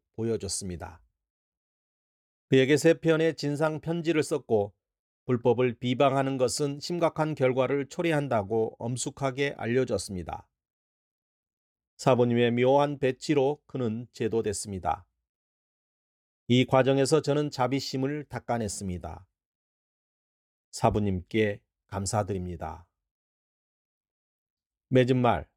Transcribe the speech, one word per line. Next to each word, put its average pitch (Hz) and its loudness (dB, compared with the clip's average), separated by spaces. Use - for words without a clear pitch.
보여줬습니다. 98 -6
그에게 131 6
세 165 6
편의 160 2
진상 147 -2
편지를 165 -2
썼고 117 -2
불법을 123 2
비방하는 135 2
것은 143 -2
심각한 160 -2
결과를 135 0
초래한다고 123 -2
엄숙하게 135 -4
알려줬습니다. 104 -4
사부님의 120 4
묘한 135 2
배치로 139 0
그는 120 -6
제도됐습니다. 98 -4
이 123 4
과정에서 135 4
저는 147 -2
자비심을 135 -4
닦아냈습니다. 101 -8
사부님께 104 0
감사드립니다. 90 -6
맺은 127 4
말. 110 2